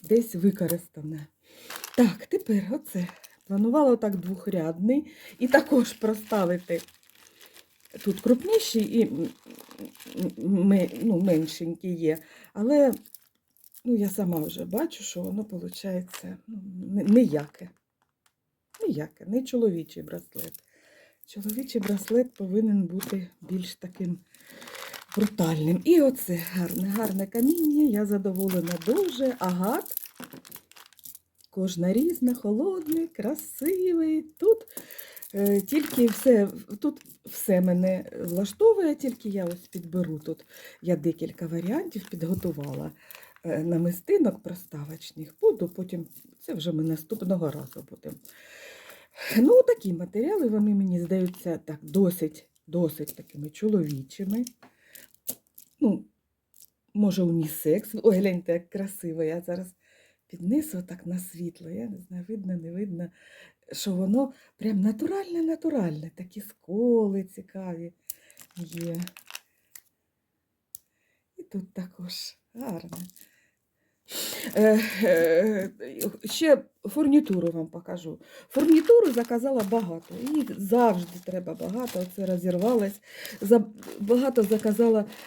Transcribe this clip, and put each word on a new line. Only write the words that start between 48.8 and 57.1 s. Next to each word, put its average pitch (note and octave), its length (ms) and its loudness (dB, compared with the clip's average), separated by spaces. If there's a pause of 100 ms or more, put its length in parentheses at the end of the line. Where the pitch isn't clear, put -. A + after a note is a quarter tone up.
Ну, G#4+ 260 10
такі A4+ 300 2
матеріали, A#3 560 0
вони G#3+ 260 2
мені F#3 260 0
здаються F3+ 640 -4
так D3+ 180 -10
досить, F3 640 0 (180)
досить D#3 500 -2
такими D3+ 340 -12
чоловічими. G3 920 -2 (1400)
Ну, G#3+ 240 2 (920)
може, F#3+ 280 2